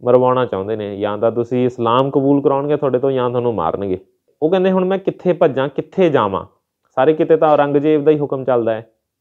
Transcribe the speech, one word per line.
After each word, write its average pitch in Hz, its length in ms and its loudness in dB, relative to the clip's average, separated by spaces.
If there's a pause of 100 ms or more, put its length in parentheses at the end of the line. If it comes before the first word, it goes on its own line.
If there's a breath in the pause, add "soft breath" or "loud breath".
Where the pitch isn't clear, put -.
ਮਰਵਾਉਣਾ 127 420 2
ਚਾਹੁੰਦੇ 101 300 -4
ਨੇ, 104 200 -8
ਜਾਂ 104 220 -4
ਤਾਂ 113 140 0
ਤੁਸੀਂ 123 340 -2
ਇਸਲਾਮ 123 440 0
ਕਬੂਲ 139 320 2
ਕਰਾਉਣਗੇ 143 340 0
ਤੁਹਾਡੇ 139 220 0
ਤੋਂ 139 120 -2
ਜਾਂ 123 200 0
ਤੁਹਾਨੂੰ 120 240 -2
ਮਾਰਨਗੇ।" 92 440 -4 (440)
ਉਹ 156 80 0
ਕਹਿੰਦੇ, 190 200 0
"ਹੁਣ 185 140 0
ਮੈਂ 190 140 -2
ਕਿੱਥੇ 180 340 -4
ਭੱਜਾਂ, 143 360 0
ਕਿੱਥੇ 165 420 -2
ਜਾਵਾਂ? 101 340 0 (500)
ਸਾਰੇ 139 180 4
ਕਿਤੇ 160 240 2
ਤਾਂ 156 120 2
ਔਰੰਗਜ਼ੇਬ 143 560 2
ਦਾ 151 60 4
ਹੀ 151 100 2
ਹੁਕਮ 139 240 -6
ਚੱਲਦਾ 120 300 0
ਹੈ। 110 160 -12 (300)